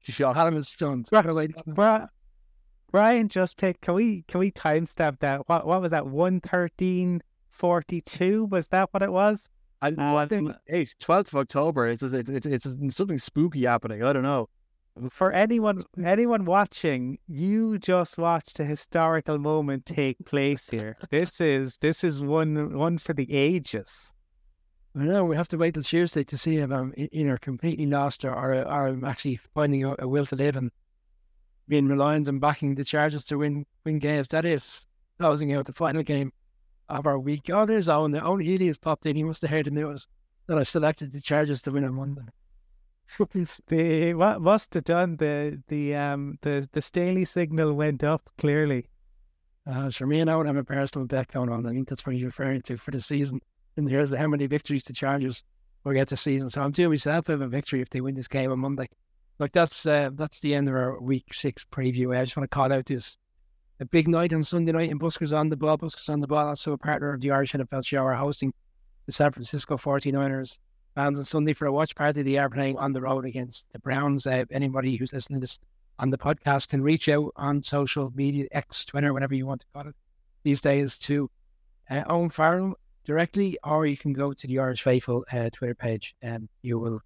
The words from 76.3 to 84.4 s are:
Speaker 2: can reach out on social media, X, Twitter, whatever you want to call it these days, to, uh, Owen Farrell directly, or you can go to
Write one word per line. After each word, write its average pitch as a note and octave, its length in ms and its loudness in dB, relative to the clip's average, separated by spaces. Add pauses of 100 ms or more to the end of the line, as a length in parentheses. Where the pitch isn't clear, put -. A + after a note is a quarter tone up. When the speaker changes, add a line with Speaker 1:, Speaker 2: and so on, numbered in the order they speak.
Speaker 2:
can C3+ 120 0
reach D#3 280 4
out D3 260 2
on C#3+ 260 0
social C#3+ 540 -2
media, C#3 360 0
X, - 340 -6
Twitter, C#3+ 260 0
whatever C3+ 220 -2
you C3 100 -2
want C3 160 -6
to - 140 -20
call C#3+ 140 -14
it D3 60 -18 (480)
these C#3+ 200 2
days, C#3 380 2
to, C#3+ 300 -2 (600)
uh, C3+ 180 -4
Owen E3+ 220 2
Farrell F3+ 420 2 (320)
directly, F3 580 0
or D3+ 240 2
you C#3+ 120 0
can C#3+ 160 -2
go C#3 180 -2
to - 140 -12